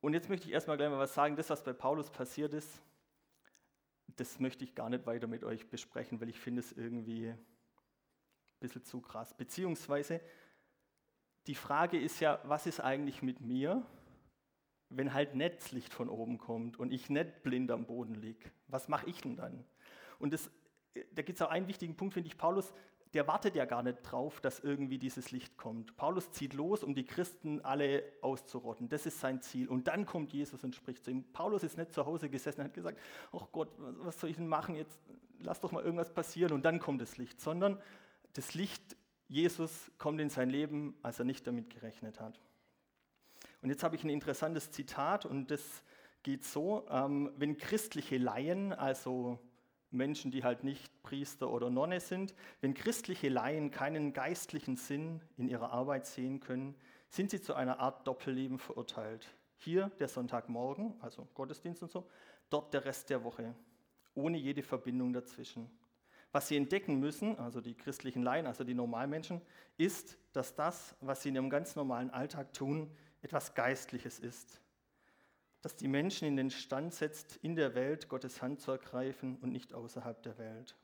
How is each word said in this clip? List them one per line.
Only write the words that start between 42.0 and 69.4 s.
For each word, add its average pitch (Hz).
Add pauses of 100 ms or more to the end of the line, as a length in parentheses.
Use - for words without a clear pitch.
hat. 113 (1200)
Und 131
jetzt 143
habe 160
ich 147
ein 156
interessantes 151
Zitat 151
und 139
das - (400)
geht 139
so, 202
ähm, 143
wenn 147
christliche 160
Laien, 147
also 127 (520)
Menschen, 135
die 127
halt 123
nicht -
Priester 139
oder 120
Nonne 151
sind, 185 (240)
wenn 135
christliche 185
Laien 135
keinen 147
geistlichen 143
Sinn 160 (160)
in 123
ihrer 120
Arbeit 131
sehen 131
können, 135 (320)
sind 196
sie 208
zu -
einer 127
Art 131
Doppelleben 131
verurteilt. 113 (300)
Hier 190
der 143
Sonntagmorgen, 127
also 113
Gottesdienst 135
und 170
so, 180 (420)
dort -
der 135
Rest -
der 127
Woche, 117 (600)
ohne 160
jede 139
Verbindung 123
dazwischen. 120 (600)
Was -
sie 151
entdecken 143
müssen, 151
also 120
die 120
christlichen 131
Laien, 139
also 123
die 123
Normalmenschen, 139 (360)